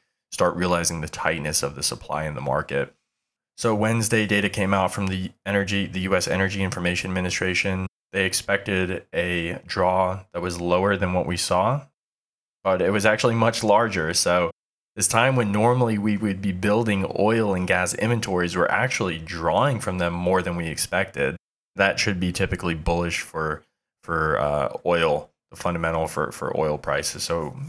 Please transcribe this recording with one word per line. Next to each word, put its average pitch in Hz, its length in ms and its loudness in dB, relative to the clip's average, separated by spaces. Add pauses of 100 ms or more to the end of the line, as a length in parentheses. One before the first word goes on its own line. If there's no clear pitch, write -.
(300)
start 87 240 2
realizing 85 460 0
the 78 80 -6
tightness 78 540 -2
of 71 140 -4
the 69 60 -10
supply - 420 -4
in 76 100 -6
the 65 80 -8
market. 69 520 -2 (640)
So 113 180 0
Wednesday, 110 520 2
data 101 240 2
came 98 240 0
out 95 180 2
from 98 140 -4
the 92 260 -4 (140)
energy, 98 400 0
the 87 140 -6
U 95 140 0
S 90 140 0
Energy 95 340 0
Information 90 480 -2
Administration. 92 760 -2 (260)
They 95 140 2
expected 95 880 -2
a 85 520 -2
draw 92 580 2 (100)
that 87 80 -4
was 87 180 -4
lower 90 380 2
than 90 160 -2
what 90 100 2
we 85 140 -2
saw, 110 480 0 (760)
but 92 200 2
it 87 80 4
was 104 160 2
actually 110 280 4
much 113 300 2
larger. 101 480 2
So 87 380 2 (440)
this 101 140 0
time 127 280 4
when 110 160 2
normally 113 440 2
we 104 220 0
would 98 240 -2
be 101 100 -2
building 104 680 0
oil 107 360 2
and 90 120 -2
gas 90 280 0
inventories, 98 600 0
we're 90 120 2
actually 104 520 0
drawing 87 600 0
from 92 160 -4
them 87 160 0
more 87 300 0
than 87 120 -2
we 85 120 -4
expected. 80 680 -2 (420)
That 98 220 2
should 95 220 -2
be 90 100 0
typically 90 440 -2
bullish 85 460 -2
for, 78 420 -4 (400)
for, 78 360 0
uh, 71 460 0
oil, 82 460 2 (200)
the - 60 -20
fundamental 82 520 -2
for, 78 220 -2
for 69 240 -6
oil 76 220 0
prices. 71 460 -4
So 80 340 -4 (120)